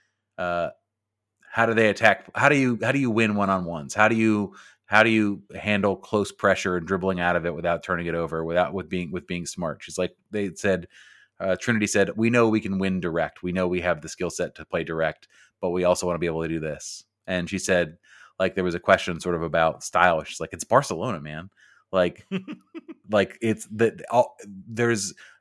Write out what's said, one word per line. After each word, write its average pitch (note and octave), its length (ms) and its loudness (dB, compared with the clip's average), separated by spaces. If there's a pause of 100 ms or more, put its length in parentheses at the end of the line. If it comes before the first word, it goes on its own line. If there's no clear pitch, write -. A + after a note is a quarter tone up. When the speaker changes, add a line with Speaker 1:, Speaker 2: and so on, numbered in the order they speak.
(380)
Speaker 1:
uh, F2 340 -2 (760)
how A#2 160 2
do A2+ 80 2
they A2 140 4
attack? G#2 480 4
How C3+ 140 4
do D3 80 4
you, B2 260 2
how A#2 80 0
do C#3 80 0
you B2+ 100 0
win G#2+ 260 2
one-on-ones? F2+ 580 -2
How G#2+ 160 4
do A#2 60 0
you, G#2+ 400 2 (320)
how G#2+ 160 6
do A2+ 60 4
you G#2 320 2 (160)
handle G2+ 380 0
close G2+ 380 -2
pressure F#2+ 420 2
and F2 100 -4
dribbling F#2 360 -2
out F2 160 2
of E2 80 -4
it E2 100 -4
without E2+ 280 -2
turning F2 240 -4
it E2 80 -4
over, E2 280 -4
without, E2+ 300 0
with F2+ 160 -8
being, F2+ 220 -6
with F2+ 140 -8
being F2 200 -8
smart? D#2+ 360 -8
She's - 160 -14
like, F2+ 140 -2 (200)
they G2+ 240 -4
said, F#2 320 0 (520)
uh, F#2+ 160 -2
Trinity G#2+ 320 0
said, G2 300 2
"We A2+ 120 2
know A#2 200 4
we A2 120 2
can G2 160 -4
win F#2+ 220 0
direct. E2 420 -2
We F2+ 120 -4
know F#2 140 0
we F2+ 140 -2
have E2+ 200 0
the D#2+ 80 -14
skill F2 200 -6
set D#2+ 260 -6
to D#2+ 100 -18
play E2+ 180 -4
direct, D#2+ 460 -4 (320)
but F#2 80 -2
we F2+ 160 0
also F2+ 200 4
wanna F2 140 -2
be E2+ 80 -2
able D#2+ 160 -2
to D#2+ 60 -4
do E2 100 -4
this." D2+ 440 -10 (220)
And F2+ 240 -4
she G2+ 80 -4
said, F2 400 0 (400)
like, F#2 180 0
there F#2+ 100 0
was E2+ 100 -2
a F2 40 -6
question F2+ 420 2
sort F2+ 140 -2
of D#2+ 60 -2
about D#2+ 420 0
style. E2+ 400 4
She's - 180 -12
like, E2 120 -8
"It's F2 120 -10
Barcelona, G#2+ 560 0
man." D2+ 280 -14 (420)
Like, F2+ 360 0 (400)
Speaker 2:
<laughs> - 420 -20
Speaker 1:
like, G2+ 320 0
it's A2 300 -2
the, G#2+ 400 -2
all, - 240 2 (100)
there's, G#2 680 -2 (280)